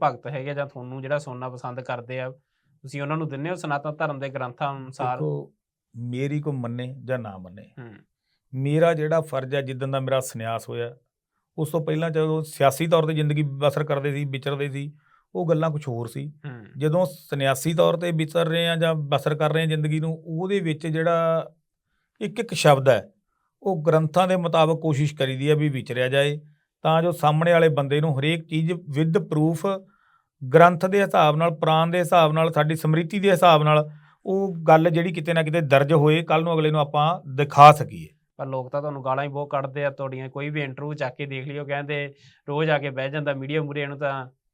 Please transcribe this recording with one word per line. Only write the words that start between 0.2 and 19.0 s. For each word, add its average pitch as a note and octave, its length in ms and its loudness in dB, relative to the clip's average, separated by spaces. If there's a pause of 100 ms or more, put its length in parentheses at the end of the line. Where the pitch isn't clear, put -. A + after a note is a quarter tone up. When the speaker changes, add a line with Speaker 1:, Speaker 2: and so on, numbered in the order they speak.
Speaker 1:
ਹੈਗੇ C#3 260 -8
ਜਾਂ C#3 120 -6
ਤੁਹਾਨੂੰ C3 360 -12
ਜਿਹੜਾ C3+ 160 -4
ਸੁਣਨਾ B2+ 320 -10
ਪਸੰਦ B2+ 320 -12
ਕਰਦੇ B2 380 -10
ਆ, B2+ 100 -8 (520)
ਤੁਸੀਂ C#3+ 200 -12
ਉਹਨਾਂ D3 160 -4
ਨੂੰ D#3+ 100 -6
ਦਿੰਦੇ C#3 220 -8
ਹੋ F3+ 60 -6
ਸਨਾਤਨ D3+ 400 -6
ਧਰਮ D3+ 240 -6
ਦੇ C3+ 100 -8
ਗ੍ਰੰਥਾਂ C3+ 480 -8
ਅਨੁਸਾਰ? C3 400 -8
Speaker 2:
ਦੇਖੋ, C#2+ 360 -8 (440)
ਮੇਰੀ B2+ 420 -6
ਕੋਈ D3 140 -6
ਮੰਨੇ B2 500 -8
ਜਾਂ B2 160 -6
ਨਾ G#2 180 -12
ਮੰਨੇ, F#2 320 -20 (100)
Speaker 1:
ਹੂੰ। A#2 140 -18 (600)
Speaker 2:
ਮੇਰਾ D3+ 400 2
ਜਿਹੜਾ D#3 280 0
ਫਰਜ਼ C3+ 340 -6
ਹੈ, C#3 60 0
ਜਿੱਦਣ C3 260 -6
ਦਾ C3+ 120 -4
ਮੇਰਾ C3 200 0
ਸੰਨਿਆਸ A2+ 500 -8
ਹੋਇਆ, A#2 260 -8 (640)
ਉਸ D#3 120 -4
ਤੋਂ D#3 160 -4
ਪਹਿਲਾਂ D#3+ 240 -2
ਜਦੋਂ D#3 340 -2
ਸਿਆਸੀ C#3+ 440 2
ਤੌਰ D#3+ 180 4
ਤੇ D#3+ 80 -2
ਜ਼ਿੰਦਗੀ D3+ 300 0
ਬਸਰ C#3+ 400 0
ਕਰਦੇ C#3+ 280 -2
ਸੀ, C#3+ 140 -4
ਵਿਚਰਦੇ C#3 440 -6
ਸੀ, C#3+ 240 -10 (420)
ਉਹ F3 140 -2
ਗੱਲਾਂ D#3+ 200 0
ਕੁਛ D3+ 180 -6
ਹੋਰ A#2 200 -6
ਸੀ। C#3 220 -12
Speaker 1:
ਹੂੰ। B2 360 -16 (120)
Speaker 2:
ਜਦੋਂ D#3 280 0
ਸੰਨਿਆਸੀ C#3 680 -2
ਤੌਰ E3+ 240 4
ਤੇ F3 140 -4
ਵਿਚਰ D#3+ 340 -2
ਰਹੇ E3 220 -2
ਹਾਂ E3 100 -2
ਜਾਂ E3 180 0
ਬਸਰ D3 400 -2